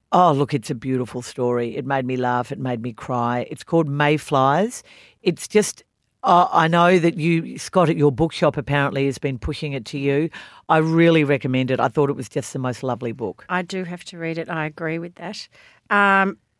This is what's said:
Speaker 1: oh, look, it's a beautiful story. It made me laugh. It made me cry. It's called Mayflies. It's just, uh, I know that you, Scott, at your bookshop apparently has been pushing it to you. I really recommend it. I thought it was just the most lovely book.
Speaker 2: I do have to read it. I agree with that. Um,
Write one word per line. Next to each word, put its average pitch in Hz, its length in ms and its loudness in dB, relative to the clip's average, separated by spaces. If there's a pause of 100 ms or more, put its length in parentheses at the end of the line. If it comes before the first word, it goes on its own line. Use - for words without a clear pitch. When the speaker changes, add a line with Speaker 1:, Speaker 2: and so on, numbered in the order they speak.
(120)
Speaker 1:
oh, 175 200 6
look, 139 220 0
it's 131 160 -4
a 143 40 -6
beautiful 123 480 -4
story. 120 540 -2
It 139 80 -6
made 135 200 -2
me 127 120 -4
laugh. 123 360 -2
It 131 60 -8
made 127 240 -4
me 123 100 -8
cry. 120 580 -2
It's - 140 -14
called 165 240 2
Mayflies. 147 920 2 (400)
It's - 260 -2
just, - 340 0 (400)
uh, 175 280 4
I 165 180 2
know 175 300 6
that 165 200 2
you, 165 400 0
Scott, 175 320 2
at 170 60 0
your 147 160 4
bookshop 151 440 0
apparently 139 500 -2
has 135 120 -4
been 135 200 -6
pushing 147 340 -8
it 131 140 -8
to 147 120 -10
you. 139 320 0 (380)
I 160 100 6
really 160 460 4
recommend 131 460 0
it. 127 100 0
I 127 80 2
thought 139 220 0
it 143 60 -6
was 127 120 -10
just - 240 -6
the 151 60 -8
most 127 240 -6
lovely 120 300 -6
book. 107 360 -10
Speaker 2:
I 180 140 -4
do 185 220 -10
have 175 200 -14
to 180 140 -18
read 165 200 -6
it. 165 100 -8
I 160 160 -6
agree 156 340 -8
with 175 180 -14
that. 180 320 -16 (420)
Um, 196 480 2 (220)